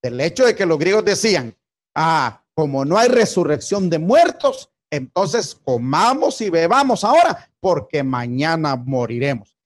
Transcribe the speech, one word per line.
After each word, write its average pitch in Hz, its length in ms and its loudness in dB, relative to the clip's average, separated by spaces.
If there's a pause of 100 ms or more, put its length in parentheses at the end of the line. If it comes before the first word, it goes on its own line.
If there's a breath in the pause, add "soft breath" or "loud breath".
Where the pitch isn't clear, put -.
Del 120 180 -8
hecho 170 260 0
de 233 100 2
que 196 100 -2
los 165 120 0
griegos 185 280 0
decían, 180 500 -2 (400)
"Ah, 156 480 -2 (100)
como 139 320 -2
no 170 120 2
hay 233 100 4
resurrección 190 800 0
de 160 100 0
muertos, 277 720 2 (200)
entonces 160 640 -4
comamos 156 880 0
y 208 80 -4
bebamos 196 540 2
ahora, 302 460 2 (100)
porque 156 440 -2
mañana 135 720 -2
moriremos". 123 800 -4 (100)